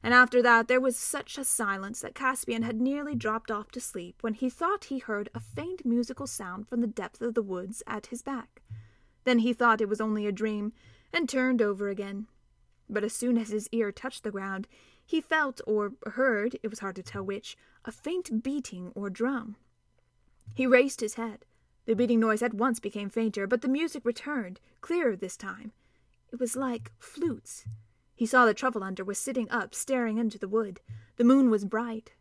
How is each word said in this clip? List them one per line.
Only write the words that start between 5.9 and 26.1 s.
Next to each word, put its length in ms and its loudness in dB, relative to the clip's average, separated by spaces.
sound 420 -10
from 140 -2
the 60 2
depth 340 -8
of 140 -2
the 80 2
woods 420 -8
at 220 -8
his 160 -10
back. 400 -10
Then 160 6
he 140 4
thought 280 4
it 80 0
was 120 0
only 240 0
a 60 0
dream, 420 -2
and 160 0
turned 320 2
over 280 0
again. 380 -8
But 140 0
as 100 -2
soon 240 2
as 120 0
his 220 -4
ear 200 0
touched 320 -10
the 80 -6
ground, 360 -6
he 140 0
felt, 460 0
or 280 0
heard, 500 2
it 80 -4
was 100 -12
hard 180 -8
to 60 -10
tell 200 -10
which, 340 -8
a 60 -8
faint 520 -4
beating 520 -6
or 140 -4
drum. 460 -2
He 140 0
raised 320 6
his 160 -6
head. 300 -8
The 100 2
beating 240 4
noise 220 4
at 120 0
once 260 0
became 300 -8
fainter, 380 -2
but 140 2
the 60 -2
music 380 0
returned, 540 -4
clearer 340 0
this 220 -8
time. 340 -12